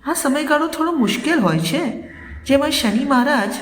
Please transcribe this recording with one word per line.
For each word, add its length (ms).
આ 60
સમયગાળો 540
થોડો 260
મુશ્કેલ 460
હોય 200
છે, 480
જેમાં 240
શનિ 340
મહારાજ 440